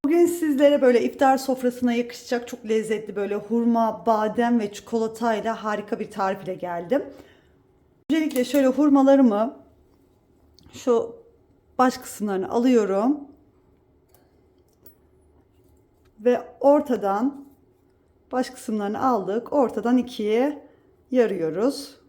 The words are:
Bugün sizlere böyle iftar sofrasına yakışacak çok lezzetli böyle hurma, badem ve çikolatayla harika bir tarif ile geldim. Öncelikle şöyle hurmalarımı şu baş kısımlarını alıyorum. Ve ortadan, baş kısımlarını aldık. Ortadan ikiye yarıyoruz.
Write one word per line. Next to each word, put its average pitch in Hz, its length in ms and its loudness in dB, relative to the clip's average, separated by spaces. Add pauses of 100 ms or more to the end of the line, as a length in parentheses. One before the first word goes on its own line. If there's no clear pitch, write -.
Bugün 339 200 4
sizlere 294 560 2
böyle 247 220 4
iftar 269 340 2
sofrasına 247 560 -2
yakışacak 240 540 -4
çok 220 220 -14
lezzetli 214 460 -2
böyle 202 200 -4
hurma, 226 680 0
badem 226 540 2
ve 208 140 -4
çikolatayla 220 920 -4
harika 208 360 -6
bir 208 120 -10
tarif 196 320 -4
ile 185 100 -8
geldim. 175 500 -4 (1040)
Öncelikle 294 360 0
şöyle 277 220 2
hurmalarımı 269 920 4 (1160)
şu 233 420 -2 (600)
baş 254 200 2
kısımlarını 196 520 -6
alıyorum. 233 680 2 (3000)
Ve 233 220 0 (180)
ortadan, 254 840 0 (840)
baş 254 180 -2
kısımlarını 214 560 -6
aldık. 220 480 -2
Ortadan 240 440 0
ikiye 240 680 -2 (440)
yarıyoruz. 202 840 -2 (140)